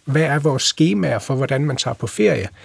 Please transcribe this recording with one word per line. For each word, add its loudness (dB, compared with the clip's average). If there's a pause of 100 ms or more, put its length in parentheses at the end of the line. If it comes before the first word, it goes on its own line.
hvad 0
er 0
vores 0
skemaer 2
for, -4
hvordan 0
man -2
tager -4
på -8
ferie? 0 (160)